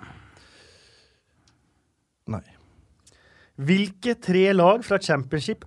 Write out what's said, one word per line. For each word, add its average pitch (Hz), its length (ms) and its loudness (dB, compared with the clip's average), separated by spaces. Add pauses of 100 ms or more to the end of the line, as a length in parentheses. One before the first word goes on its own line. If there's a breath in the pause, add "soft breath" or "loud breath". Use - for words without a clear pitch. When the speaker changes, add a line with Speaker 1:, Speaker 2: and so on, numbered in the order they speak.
(2250 soft breath)
Speaker 1:
Nei. 110 160 -10 (1160 soft breath)
Speaker 2:
Hvilke 196 640 -2
tre 185 320 2
lag 190 320 4
fra 196 140 0
Championship 151 680 -4